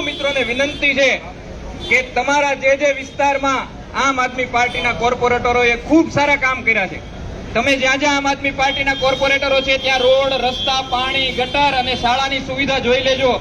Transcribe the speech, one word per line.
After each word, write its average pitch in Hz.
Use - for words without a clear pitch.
મિત્રોને 277
વિનંતી 277
છે 262
કે 247
તમારા 277
જે 269
જે 285
વિસ્તારમાં 269
આમ 262
આદમી 247
પાર્ટીના 240
કોર્પોરેટરોએ 240
ખૂબ 311
સારા 285
કામ 254
કર્યા 202
છે, -
તમે 247
જ્યાં 262
જ્યાં 285
આમ 277
આદમી 277
પાર્ટીના 269
કોર્પોરેટરો 269
છે 269
ત્યાં 262
રોડ, 269
રસ્તા, 262
પાણી, 262
ગટર 269
અને 254
શાળાની 262
સુવિધા 262
જોઈ 254
લેજો. 262